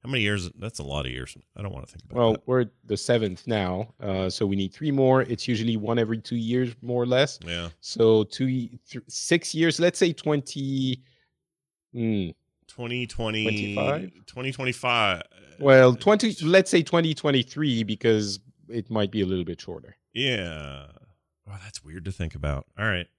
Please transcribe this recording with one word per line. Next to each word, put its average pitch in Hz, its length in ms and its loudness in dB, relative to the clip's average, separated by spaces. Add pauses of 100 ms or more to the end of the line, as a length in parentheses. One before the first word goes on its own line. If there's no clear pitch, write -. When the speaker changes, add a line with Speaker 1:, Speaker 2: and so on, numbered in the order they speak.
Speaker 1:
How 127 80 -8
many 123 100 0
years? 101 300 0
That's - 260 -12
a 78 60 -10
lot 69 240 -6
of 64 40 -8
years. 64 240 -12 (220)
I 104 60 -12
don't 101 100 -10
wanna - 140 -14
think - 180 -20
about - 100 -12
Speaker 2:
Well, 117 180 4
Speaker 1:
that. - 120 -4
Speaker 2:
we're 127 200 2 (200)
the 104 100 -2
seventh 110 520 0
now, 101 520 -2
uh, 95 300 -2
so 107 160 -2
we 98 100 0
need 95 160 -2
three 151 200 -4
more. 131 320 4
It's 120 240 -6
usually 113 300 0
one 113 200 -2
every 113 220 0
two 120 160 -8
years, 117 480 -2
more 120 180 -2
or 120 60 0
less. 131 360 2
Speaker 1:
Yeah. 85 260 -6 (120)
Speaker 2:
So 110 420 4
two, 131 240 -4
ye-, 123 400 -4
th-, - 200 -14
six - 480 -2
years, 160 240 0
let's 170 180 2
say 170 160 2
twenty, 135 880 -4 (920)
hmm. 110 380 -2 (380)
Speaker 1:
Twenty 120 400 -8
twenty, 110 360 -4 (320)
Speaker 2:
Twenty-five? 143 360 -2 (160)
Speaker 1:
twenty 131 240 -8
twenty-five. 120 720 -2 (360)
Speaker 2:
Well, 131 360 10
twenty, 214 480 2
let's 185 260 6
say 170 140 4
twenty 160 320 0
twenty-three 135 680 0
because 104 560 0 (300)
it 113 220 -8
might 107 200 0
be 104 100 -2
a 95 40 2
little 90 200 -2
bit 85 140 -10
shorter. - 380 -16 (160)
Speaker 1:
Yeah. 82 720 -6 (640)
Oh, 101 140 -14
that's - 200 -18
weird 85 220 -14
to 98 60 -6
think 80 240 -6
about. 71 320 -4 (100)
All 107 80 -4
right. 90 220 -2 (100)